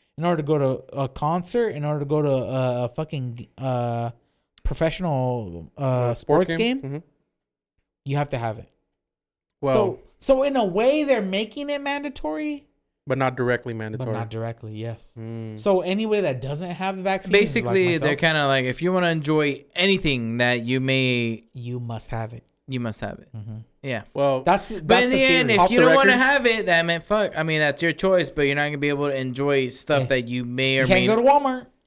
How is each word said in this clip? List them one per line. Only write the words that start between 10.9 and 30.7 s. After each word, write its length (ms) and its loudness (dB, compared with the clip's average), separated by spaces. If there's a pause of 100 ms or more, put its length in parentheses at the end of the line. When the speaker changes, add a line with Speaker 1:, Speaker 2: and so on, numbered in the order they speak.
Speaker 1:
they're 180 2
making 480 -4
it 120 -4
mandatory. 840 -6 (400)
Speaker 2:
But 120 -2
not 200 -2
directly 360 -2
Speaker 1:
But 40 -8
Speaker 2:
mandatory. 360 -6
Speaker 1:
not 160 -6
directly, 460 -10
yes. 420 -12
Speaker 2:
Mm. 400 -10
Speaker 1:
So 240 2
anybody 400 -2
that 200 -2
doesn't 300 -8
have 260 -6
the 60 -8
vaccine 300 -4
is 0 -
like 80 6
Speaker 3:
Basically, 440 0 (120)
they're 120 0
Speaker 1:
myself. 100 -2
Speaker 3:
kinda 280 2
like, 180 2
if 160 -4
you 100 0
wanna 160 2
enjoy 560 0 (120)
anything 640 2
that 280 2
you 160 0
may 720 0
Speaker 1:
You 260 -8
must 300 -10
have 240 -6
it. 100 -18 (240)
Speaker 3:
you 140 -6
must 180 -6
have 200 -8
it. 140 -20
Speaker 1:
Mm-hmm. 240 -12 (240)
Speaker 3:
Yeah. 220 -6 (100)
Speaker 2:
Well, 300 0
Speaker 1:
That's, 260 2
Speaker 3:
But 200 -10
Speaker 1:
that's 160 6
Speaker 3:
in 60 0
Speaker 1:
the 60 2
Speaker 3:
the 60 2
end, 240 4
Speaker 1:
theory. 60 4
Speaker 3:
if 80 4
Speaker 2:
Off 100 4
Speaker 3:
you 80 4
Speaker 2:
the 60 8
Speaker 3:
don't 100 6
wanna 160 6
Speaker 2:
record? 140 4
Speaker 3:
have 200 4
it, 200 0
then, 220 2
man, 120 0
fuck. 380 -2
I 60 0
mean, 180 0
that's 200 0
your 120 2
choice, 360 2
but 120 -4
you're 140 2
not 100 0
gonna 120 -4
be 120 0
able 180 0
to 100 -2
enjoy 520 0
stuff 320 0
Speaker 1:
Yeah. 60 0
Speaker 3:
that 200 0
you 160 -4
may 360 2